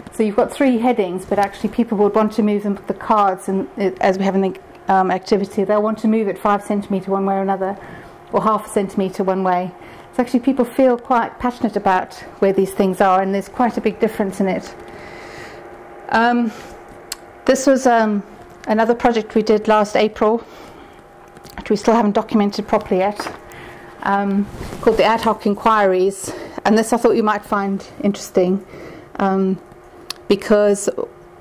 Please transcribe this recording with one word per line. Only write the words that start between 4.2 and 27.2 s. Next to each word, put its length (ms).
have 100
in 60
the, 200
um, 220
activity, 520
they'll 200
want 160
to 100
move 180
it 100
five 260
centimetre 480
one 140
way 100
or 80
another, 360
or 100
half 240
a 20
centimetre 540
one 220
way. 260
Actually, 200
people 260
feel 320
quite 400
passionate 380
about 360
where 120
these 220
things 260
are, 220
and 120
there's 140
quite 300
a 20
big 200
difference 380
in 100
it. 260
Um, 420
this 200
was, 200
um, 360
another 260
project 400
we 60
did 260
last 300
April, 480
which 140
we 60
still 180
haven't 180
documented 560
properly 300
yet, 360
um, 440
called 160
the 60
Ad 180
Hoc 240
Inquiries, 840
and 100
this 160
I 60
thought 180
you 60